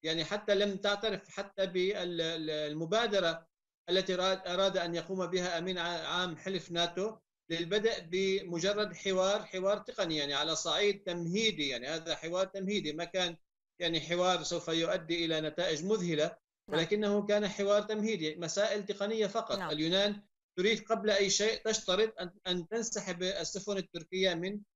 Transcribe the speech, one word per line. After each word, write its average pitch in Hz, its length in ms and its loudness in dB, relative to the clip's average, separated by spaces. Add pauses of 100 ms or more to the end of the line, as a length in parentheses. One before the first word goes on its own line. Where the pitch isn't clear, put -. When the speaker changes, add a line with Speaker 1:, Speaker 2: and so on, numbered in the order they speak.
Speaker 1:
يعني 160 220 -2
حتى 208 300 0
لم 202 220 2
تعترف 202 520 -2
حتى 196 360 -4
بال-، 185 300 0
ال-، 165 540 -2
المبادرة 165 960 0 (420)
التي 185 260 2
راد-، 185 320 0
أراد 185 300 2
أن 170 180 0
يقوم 185 300 -2
بها 180 320 0
أمين 180 200 -2
ع-، 170 300 -4
عام 175 300 -2
حلف 190 340 -6
ناتو 170 440 -2 (360)
للبدء 190 480 2
بمجرد 190 960 0
حوار، 190 520 0
حوار 190 320 0
تقني 185 400 -4
يعني 143 160 -2
على 151 220 0
صعيد 196 480 0
تمهيدي، 175 640 0
يعني 123 200 -4
هذا 160 280 -4
حوار 175 300 -2
تمهيدي، 190 480 -2
ما 165 100 -4
كان 175 340 -2 (440)
يعني 165 200 0
حوار 175 420 2
سوف 170 240 -2
يؤدي 165 580 0
إلى 160 160 0
نتائج 156 440 -2
مذهلة، 175 400 2
Speaker 2:
نعم. - 540 -4
Speaker 1:
ولكنه 202 460 2
كان 208 220 4
حوار 202 340 4
تمهيدي، 208 540 0
مسائل 196 500 0
تقنية 208 420 0
فقط. 208 300 -2
Speaker 2:
نعم. 180 120 -4
Speaker 1:
اليونان 185 520 2 (360)
تريد 202 300 2
قبل 190 220 2
أي 196 200 4
شيء 214 360 2
تشترط 214 540 2
أن، 180 120 -8 (160)
أن 180 200 -2
تنسحب 190 560 -4
السفن 190 540 -4
التركية 185 560 -2
من 185 260 -4 (160)